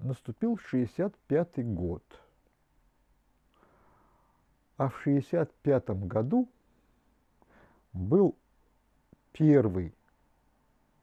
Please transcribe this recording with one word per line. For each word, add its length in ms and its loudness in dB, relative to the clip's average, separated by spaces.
наступил 560 -4
шестьдесят 600 -4
пятый 360 -2
год. 400 -6
А 140 -2
в 100 -14
шестьдесят 640 -2
пятом 480 -2
году 400 0
был 420 2
первый, 640 2